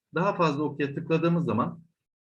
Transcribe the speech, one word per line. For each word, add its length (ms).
Daha 200
fazla 280
okuya 320
tıkladığımız 500
zaman 360